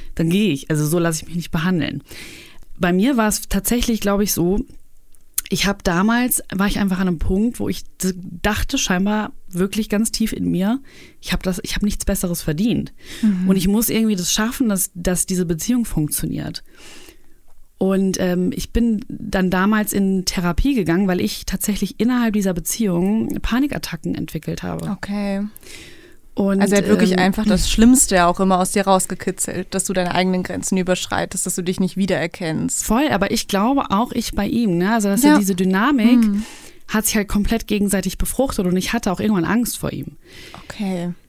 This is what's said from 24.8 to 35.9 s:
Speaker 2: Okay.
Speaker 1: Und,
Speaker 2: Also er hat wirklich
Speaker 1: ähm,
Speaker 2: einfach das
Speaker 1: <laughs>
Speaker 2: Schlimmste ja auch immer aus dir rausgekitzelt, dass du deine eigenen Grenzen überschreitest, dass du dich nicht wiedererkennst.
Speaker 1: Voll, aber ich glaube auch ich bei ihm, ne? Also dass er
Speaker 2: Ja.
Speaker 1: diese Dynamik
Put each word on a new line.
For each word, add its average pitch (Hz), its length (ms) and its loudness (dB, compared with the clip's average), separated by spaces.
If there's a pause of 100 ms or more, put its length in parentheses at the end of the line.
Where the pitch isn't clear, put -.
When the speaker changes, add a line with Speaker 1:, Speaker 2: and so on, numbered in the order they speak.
Speaker 2:
Okay. 202 520 -4 (920)
Speaker 1:
Und, 196 280 2
Speaker 2:
Also 202 140 4
er 202 80 6
hat 196 40 -2
wirklich 185 260 6
Speaker 1:
ähm, - 60 4
Speaker 2:
einfach 196 260 2
das 185 240 4
Speaker 1:
<laughs> - 20 0
Speaker 2:
Schlimmste 233 440 6
ja 175 120 6
auch 175 120 2
immer 190 200 4
aus 185 120 0
dir 202 140 2
rausgekitzelt, 185 880 -2
dass 190 100 -2
du 196 100 -4
deine 180 220 0
eigenen 185 280 2
Grenzen 185 340 -2
überschreitest, 180 680 -2
dass 185 100 -4
du 190 60 -4
dich 180 180 -2
nicht 185 180 -2
wiedererkennst. 175 880 -2
Speaker 1:
Voll, 262 240 2
aber 196 220 0
ich 226 180 -4
glaube 233 420 0
auch 214 220 0
ich 240 200 -4
bei 202 140 -2
ihm, 220 300 0
ne? 185 160 2
Also 208 160 2
dass 202 160 2
er 294 80 8
Speaker 2:
Ja. 302 60 6
Speaker 1:
diese 196 160 2
Dynamik 220 720 4